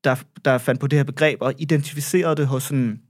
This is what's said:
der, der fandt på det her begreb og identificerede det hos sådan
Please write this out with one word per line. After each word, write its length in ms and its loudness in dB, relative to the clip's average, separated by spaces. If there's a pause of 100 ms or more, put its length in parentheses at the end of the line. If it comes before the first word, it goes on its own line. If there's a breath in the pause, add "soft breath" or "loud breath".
der, 120 2 (280)
der 140 4
fandt 220 -2
på 60 -2
det 120 2
her 60 2
begreb 380 0
og 160 0
identificerede 800 0
det 100 0
hos 160 -2
sådan 480 -2